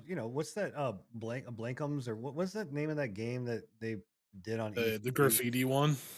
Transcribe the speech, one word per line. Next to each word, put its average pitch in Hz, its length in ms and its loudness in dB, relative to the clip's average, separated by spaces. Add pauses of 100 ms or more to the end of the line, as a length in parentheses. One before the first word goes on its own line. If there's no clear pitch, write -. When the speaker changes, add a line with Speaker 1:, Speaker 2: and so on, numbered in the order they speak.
Speaker 1:
you 180 100 -6
know, 113 120 -2
what's 147 260 -4
that, 170 220 -4
uh, 135 180 0 (220)
Blank-, 117 320 -4
Blankums 123 600 -4
or 110 80 -2
what, 127 200 -6
what's 185 180 0
that 202 180 -4
name 147 200 0
of 151 60 -2
that 120 180 -2
game 123 300 -2
that 117 180 -2 (160)
they 113 160 -2 (460)
did 113 180 -2
on 107 140 -2
Speaker 2:
The, 117 80 0
the 110 160 2
Speaker 1:
E - 20 -6
three? 123 120 -2
Speaker 2:
graffiti 127 540 6
one? 139 300 6 (220)